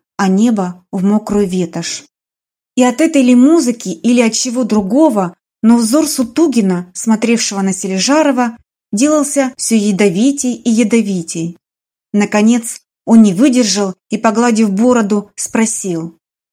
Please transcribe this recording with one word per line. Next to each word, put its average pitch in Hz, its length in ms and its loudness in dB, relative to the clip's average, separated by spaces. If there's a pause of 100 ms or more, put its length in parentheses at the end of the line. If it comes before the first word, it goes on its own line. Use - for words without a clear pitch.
(180)
а 196 120 -2
небо 196 640 -2
в 185 100 -4
мокрую 208 420 0
ветошь. 175 600 -6 (720)
И 247 60 4
от 247 180 0
этой 320 200 2
ли 247 140 4
музыки 247 540 2
или 240 320 0
от 220 100 2
чего 247 320 -4
другого, 214 720 0 (260)
но 226 140 6
взор 240 320 0
Сутугина, 233 840 -2
смотревшего 220 680 -2
на 190 120 -2
Сележарова, 233 840 -2 (360)
делался 277 640 0
все - 180 -4
ядовитей 214 800 0
и - 160 -6
ядовитей. 196 880 -2 (560)
Наконец 214 680 0 (240)
он 226 180 6
не 202 100 4
выдержал 208 640 0 (140)
и, 208 80 -4
погладив 220 540 0
бороду, 208 640 0
спросил: 180 800 -6 (360)